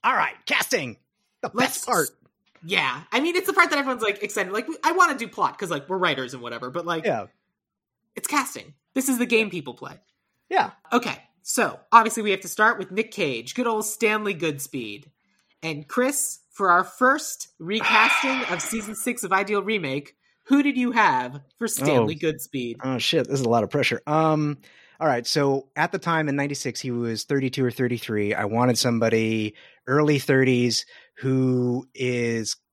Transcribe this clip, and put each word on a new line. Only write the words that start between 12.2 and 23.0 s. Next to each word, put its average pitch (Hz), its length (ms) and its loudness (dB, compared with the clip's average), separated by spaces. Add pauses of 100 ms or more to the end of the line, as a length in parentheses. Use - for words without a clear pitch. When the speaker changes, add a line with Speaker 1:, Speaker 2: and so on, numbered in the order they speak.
Speaker 2:
we 208 80 0
have 185 100 -2
to - 80 -14
start 220 280 2
with 190 140 -10
Nick 196 200 -6
Cage, 131 440 -6
good 240 120 0
old 214 180 0
Stanley 214 500 0
Goodspeed. 139 680 -6 (580)
And 151 240 -8
Chris, - 520 -2 (120)
for 190 200 0
our 180 120 6
first - 640 0 (100)
recasting 226 840 2 (100)
of 175 80 -4
season 214 340 -6
six - 280 -4
of 180 80 -2
Ideal 196 320 2
Remake, 156 520 -4 (320)
who 277 140 6
did 277 160 2
you 247 140 0
have 139 480 2 (180)
for 233 120 -4
Stanley 143 520 2
Speaker 1:
Oh. 170 40 -2
Speaker 2:
Goodspeed? 131 580 -4
Speaker 1:
Oh, 131 140 -2
shit, 123 320 0